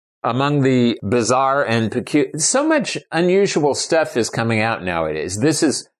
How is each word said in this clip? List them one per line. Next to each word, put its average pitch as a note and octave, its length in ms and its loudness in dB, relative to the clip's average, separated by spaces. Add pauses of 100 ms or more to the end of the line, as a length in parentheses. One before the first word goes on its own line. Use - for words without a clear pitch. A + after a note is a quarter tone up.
(220)
Among C#3 400 0
the B2 400 2
bizarre B2+ 600 2
and A2+ 260 0
pecu-, B2+ 500 -2
so C#4 260 0
much D4+ 320 0 (140)
unusual F3 600 2
stuff D#3 420 0
is A2+ 120 0
coming A2+ 320 -2
out A2 220 -2
nowadays. E2 560 -4
This D3 240 0
is, - 260 0 (120)